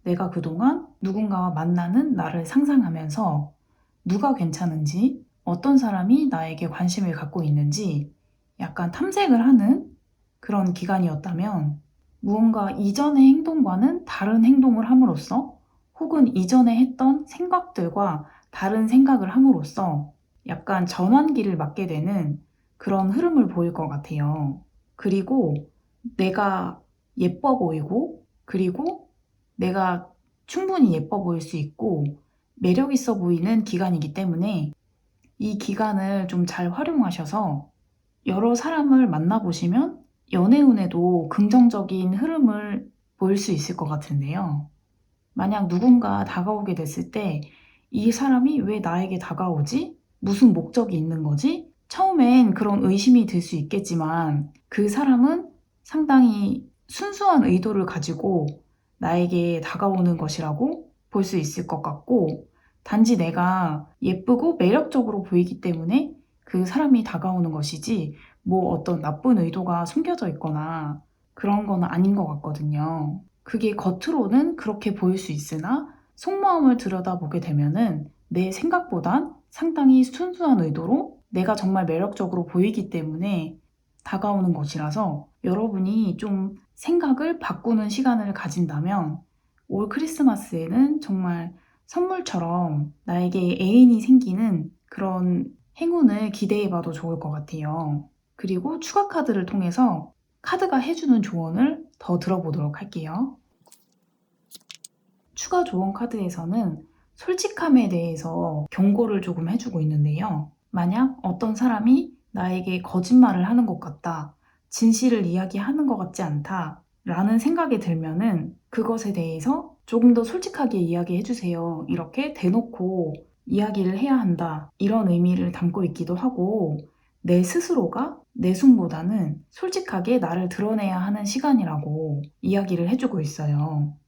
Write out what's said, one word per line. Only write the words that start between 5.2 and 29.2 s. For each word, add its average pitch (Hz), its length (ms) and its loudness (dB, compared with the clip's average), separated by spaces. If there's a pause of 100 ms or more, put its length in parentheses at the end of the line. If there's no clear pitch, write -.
어떤 254 340 2
사람이 233 500 2
나에게 160 400 -4
관심을 180 440 -2
갖고 151 300 -6
있는지 147 720 0 (480)
약간 175 300 -6
탐색을 320 560 2
하는 247 440 4 (500)
그런 185 340 0
기간이었다면 175 1040 -2 (400)
무언가 214 500 2
이전의 269 560 4
행동과는 294 800 4
다른 220 400 2
행동을 247 460 8
함으로써 254 680 4 (400)
혹은 311 380 2
이전에 233 400 4
했던 262 500 2
생각들과 202 1000 -2 (240)
다른 220 380 0
생각을 254 420 6
함으로써 180 840 2 (340)
약간 185 380 -2
전환기를 214 720 2
맞게 151 300 -4
되는 156 560 -2 (400)
그런 196 300 0
흐름을 302 340 2
보일 175 260 -2
것 160 140 -6
같아요. 147 760 -4 (320)
그리고 190 760 -2 (460)
내가 190 640 -2 (360)
예뻐 185 400 0
보이고 170 680 -4 (200)
그리고 190 640 -4 (460)